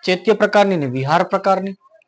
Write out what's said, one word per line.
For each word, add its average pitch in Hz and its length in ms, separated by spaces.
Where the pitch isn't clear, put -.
ચૈત્ય 185 280
પ્રકારની 202 440
ને 147 80
વિહાર 135 380
પ્રકારની. 190 500